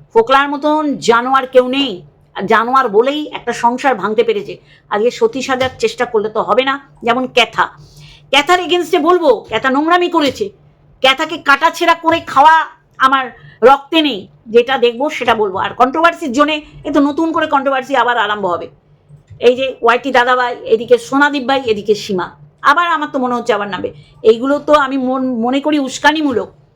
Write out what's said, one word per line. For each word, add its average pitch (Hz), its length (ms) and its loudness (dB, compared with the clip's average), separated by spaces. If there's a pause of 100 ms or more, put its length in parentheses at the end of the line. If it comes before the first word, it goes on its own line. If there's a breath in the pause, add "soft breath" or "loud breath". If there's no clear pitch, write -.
(120)
ফোকলার 262 380 2
মতন 294 480 -2
জানোয়ার 254 480 0
কেউ 254 220 4
নেই, 254 340 -4 (320)
আর 190 120 -8
জানোয়ার 240 420 2
বলেই 269 380 0
একটা 240 260 -10
সংসার 247 420 0
ভাঙতে 214 300 -2
পেরেছে। 190 340 -4 (320 soft breath)
আজকে 214 200 0
সতী 240 320 -2
সাজার 262 360 -2
চেষ্টা 220 260 -2
করলে 220 240 -2
তো 214 140 -4
হবে 208 220 0
না। 269 240 -4 (140)
যেমন 247 240 0
ক্যাথা, 226 420 0 (600 loud breath)
ক্যাথার 285 300 2
against-এ 349 380 -2
বলবো, 311 420 2
ক্যাথা 226 300 -4
নোংরামি 330 380 0
করেছে, 277 420 -2 (500)
ক্যাথাকে 311 360 0
কাটাছেঁড়া 320 580 0
করে 330 260 0
খাওয়া 311 460 4 (320)
আমার 262 320 0 (320 loud breath)
রক্তে 277 400 4
নেই। 220 260 -4 (180)
যেটা 240 320 2
দেখবো 240 320 0
সেটা 240 240 0
বলবো। 202 240 -2
আর 208 120 -4
কন্ট্রোভার্সির 320 640 0
জন্যে 294 280 0 (240 loud breath)
এ 294 80 -6
তো 294 80 4
নতুন 302 320 0
করে 320 140 -2
কন্ট্রোভার্সি 269 500 -2
আবার 240 220 0
আরম্ভ 208 280 -2
হবে। 170 220 -4 (680)
এই 240 180 4
যে 262 260 -4
ওয়াইটি 240 280 0
দাদাভাই, 247 540 0
এদিকে 226 340 2
সোনাদীপ 277 480 0
ভাই, 277 200 0
এদিকে 208 280 0
সীমা, 190 400 -6 (280)
আবার 330 260 2
আমার 302 240 -2
তো 285 60 -4
মনে 247 160 -2
হচ্ছে 240 180 -2
আবার 202 160 -2
নামবে। 185 240 -8 (300 soft breath)
এইগুলো 240 360 2
তো 294 160 2
আমি 277 220 2
মন-, 254 400 -4
মনে 247 240 0
করি 302 180 0
উস্কানিমূলক 285 760 -2 (240)